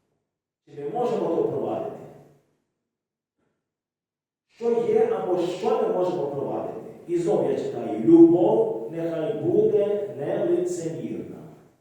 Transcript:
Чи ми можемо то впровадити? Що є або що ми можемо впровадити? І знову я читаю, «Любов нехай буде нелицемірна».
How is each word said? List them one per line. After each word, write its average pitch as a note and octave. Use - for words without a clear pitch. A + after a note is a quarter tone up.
Чи -
ми -
можемо G#3+
то E3
впровадити? -
Що -
є -
або F3+
що -
ми -
можемо F3+
впровадити? -
І F4
знову -
я -
читаю, -
«Любов -
нехай E3
буде G3+
нелицемірна». E3+